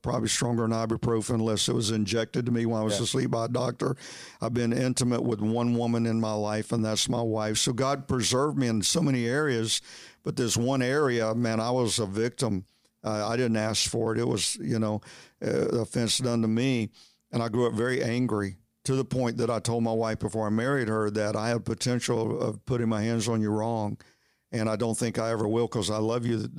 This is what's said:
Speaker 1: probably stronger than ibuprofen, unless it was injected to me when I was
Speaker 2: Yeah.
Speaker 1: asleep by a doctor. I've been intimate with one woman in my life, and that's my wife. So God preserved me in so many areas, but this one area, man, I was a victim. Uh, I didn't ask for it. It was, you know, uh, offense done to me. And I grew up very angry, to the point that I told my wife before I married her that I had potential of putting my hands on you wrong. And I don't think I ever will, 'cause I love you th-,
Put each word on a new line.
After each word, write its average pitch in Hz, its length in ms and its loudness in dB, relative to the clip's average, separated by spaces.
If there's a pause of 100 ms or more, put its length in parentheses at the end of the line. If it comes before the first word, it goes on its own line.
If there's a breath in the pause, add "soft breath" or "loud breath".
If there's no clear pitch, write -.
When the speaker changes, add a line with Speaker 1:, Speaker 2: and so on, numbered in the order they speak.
Speaker 1:
probably 123 260 0
stronger 120 340 0
than 113 100 2
ibuprofen, 113 600 0
unless 110 340 2
it 123 80 0
was 113 160 0
injected 113 540 0
to 120 60 0
me 117 140 2
when 113 140 0
I 107 40 0
was 107 120 0
Speaker 2:
Yeah. 104 80 0
Speaker 1:
asleep 127 260 0
by 117 140 0
a 113 40 -4
doctor. 123 460 -2 (460 loud breath)
I've 117 140 -2
been 117 180 2
intimate 123 500 0
with 117 180 0
one 117 360 2
woman 117 280 2
in 113 160 2
my 110 140 0
life, 107 380 -2
and 113 120 2
that's 110 240 0
my 120 140 0
wife. 110 360 0
So - 140 0
God 135 360 -2
preserved 127 500 2
me 131 80 2
in 113 160 2
so 165 200 2
many 131 240 2
areas, 120 540 0 (440 loud breath)
but 110 100 -6
this 120 220 0
one 127 260 2
area, 123 500 2
man, 113 280 2
I 117 100 0
was 123 300 2
a 107 60 2
victim. 104 580 -2 (400 soft breath)
Uh, 107 240 -2
I 117 80 0
didn't 120 200 2
ask 107 320 0
for 113 240 0
it. 113 60 0
It 117 80 0
was, 123 340 -2
you 120 200 -2
know, 107 200 0 (400 loud breath)
uh, - 400 0
offense 117 380 -2
done 117 240 0
to 110 60 2
me. 117 420 0 (440 loud breath)
And 120 80 0
I 117 60 -2
grew 120 180 2
up 117 60 0
very 123 320 0
angry, 107 540 0 (260)
to 131 100 0
the 131 120 2
point 120 320 -2
that 117 100 2
I 117 100 0
told 117 240 0
my 117 100 2
wife 113 260 0
before 110 280 -2
I 104 40 0
married 120 380 2
her 107 240 2
that 107 220 0
I 110 140 -2
had 117 160 0
potential 113 720 0
of 110 280 -4
putting 120 240 0
my 107 120 0
hands 113 240 0
on 117 140 0
you 107 80 0
wrong. 107 480 -2 (540 soft breath)
And 110 180 -2
I 110 80 0
don't 113 220 -2
think 117 200 -2
I 113 120 -2
ever 110 180 0
will, 117 180 2
'cause 110 220 -2
I 107 80 0
love 117 300 0
you 117 140 0
th-, 113 180 -6